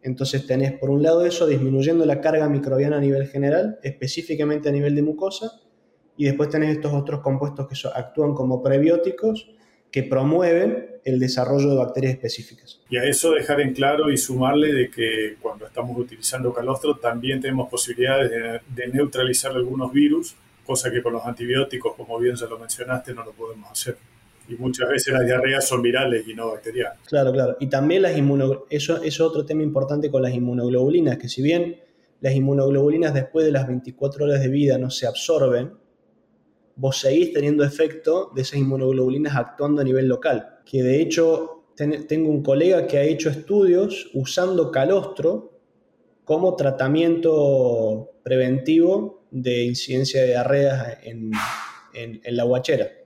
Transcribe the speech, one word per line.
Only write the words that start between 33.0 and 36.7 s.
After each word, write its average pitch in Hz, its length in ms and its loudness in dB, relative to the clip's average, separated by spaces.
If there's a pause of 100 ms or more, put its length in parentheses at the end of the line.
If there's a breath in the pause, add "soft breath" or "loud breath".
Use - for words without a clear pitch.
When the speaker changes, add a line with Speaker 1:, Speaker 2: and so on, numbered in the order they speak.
Speaker 1:
después 139 320 0
de 156 80 4
las 131 140 0
veinticuatro 127 580 -4
horas 143 160 2
de 131 80 0
vida 139 300 2
no 127 120 -2
se - 160 -6
absorben, 135 640 0 (1040)